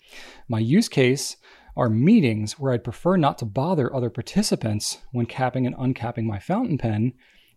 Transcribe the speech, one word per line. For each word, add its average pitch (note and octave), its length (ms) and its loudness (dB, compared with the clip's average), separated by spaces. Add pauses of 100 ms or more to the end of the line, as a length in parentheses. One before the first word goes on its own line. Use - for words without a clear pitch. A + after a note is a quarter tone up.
(480)
My A2 120 -2
use C#3 280 4
case C3 480 2 (400)
are B2+ 140 2
meetings A2+ 680 4
where C3+ 140 -2
I'd A#2+ 140 -2
prefer F3 320 0
not D3 220 2
to B2 60 -6
bother C#3 480 0
other B2 160 -2
participants B2 880 -2 (120)
when A#2+ 140 -2
capping B2+ 420 -2
and B2+ 80 -6
uncapping A#2+ 480 -4
my A2 160 -4
fountain F#3 380 -2
pen, A2+ 360 -2 (440)